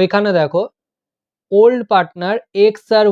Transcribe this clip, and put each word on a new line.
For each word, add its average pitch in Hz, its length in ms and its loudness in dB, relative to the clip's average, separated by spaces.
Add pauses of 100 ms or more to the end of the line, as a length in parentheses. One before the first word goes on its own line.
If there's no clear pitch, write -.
এখানে 202 260 -2 (100)
দেখো 156 220 -4 (960)
ওল্ড 240 200 4 (120)
পার্টনার 180 440 -2 (300)
এক্স 214 180 -4 (140)
আর 214 140 2